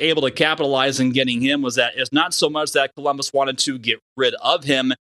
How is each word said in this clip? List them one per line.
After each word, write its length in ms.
able 220
to 80
capitalize 680
in 140
getting 260
him 220
was 140
that 200
it's 160
not 220
so 160
much 240
that 200
Columbus 380
wanted 280
to 200
get 220
rid 240
of 240
him, 260